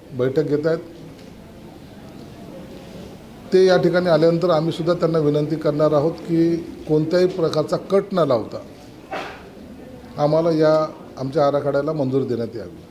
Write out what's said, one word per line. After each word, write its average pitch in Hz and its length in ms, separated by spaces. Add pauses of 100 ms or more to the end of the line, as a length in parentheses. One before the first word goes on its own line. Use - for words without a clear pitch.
(160)
बैठक 131 260
घेत 147 240
आहेत. 160 120 (2750)
ते 185 140
या 180 100
ठिकाणी 175 320
आल्यानंतर 165 420
आम्हीसुद्धा 165 440
त्यांना 165 240
विनंती 151 380
करणार 151 360
आहोत 151 200
की 165 440
कोणत्याही 156 680
प्रकारचा 160 500
कट 196 260 (100)
न 185 60
लावता 117 400 (1600)
आम्हाला 156 320
या 156 360 (300)
आमच्या 135 300
आराखड्याला 143 460
मंजुरी 135 320
देण्यात 113 320
यावी. 87 340